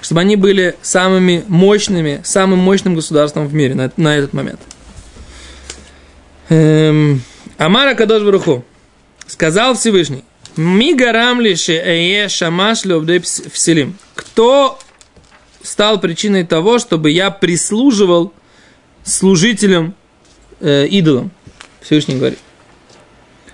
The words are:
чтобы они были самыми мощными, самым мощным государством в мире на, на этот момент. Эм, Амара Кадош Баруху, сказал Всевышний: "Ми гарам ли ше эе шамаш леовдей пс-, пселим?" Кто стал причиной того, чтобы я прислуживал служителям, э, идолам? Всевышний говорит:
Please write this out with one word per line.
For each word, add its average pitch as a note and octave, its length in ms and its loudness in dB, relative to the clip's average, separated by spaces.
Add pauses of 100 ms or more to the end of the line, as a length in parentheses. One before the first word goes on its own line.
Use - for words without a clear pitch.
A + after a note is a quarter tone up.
чтобы E3 200 -2
они G3+ 160 2
были F#3+ 460 0
самыми F#3 640 0
мощными, F3+ 760 2
самым F#3+ 360 0
мощным F#3+ 340 0
государством D3+ 540 -2
в C#3+ 60 -8
мире C#3 200 0
на, C3 220 -4
на D3+ 200 2
этот C#3+ 160 -2
момент. - 280 -8 (1900)
Эм, D3+ 760 2 (360)
Амара A#3+ 360 2
Кадош G#3+ 280 2
Баруху, F3 420 0 (600)
сказал G#3 480 0
Всевышний: E3+ 500 -2 (320)
"Ми F#3+ 380 2
гарам B3 460 0
ли G#3+ 160 2
ше E3 160 -4
эе F3 560 -2
шамаш F#3 560 -2
леовдей E3+ 340 0
пс-, - 320 -8
пселим?" E3 460 -2 (180)
Кто C4 640 0 (840)
стал G#3 380 -2
причиной F#3 440 -2
того, F3+ 340 0
чтобы D#3+ 320 -2
я F#3 200 0
прислуживал G3 1040 0 (720)
служителям, F#3+ 880 0 (680)
э, C#3+ 260 2
идолам? E3+ 440 0 (520)
Всевышний D3 340 -2
говорит: B2+ 220 -4 (1160)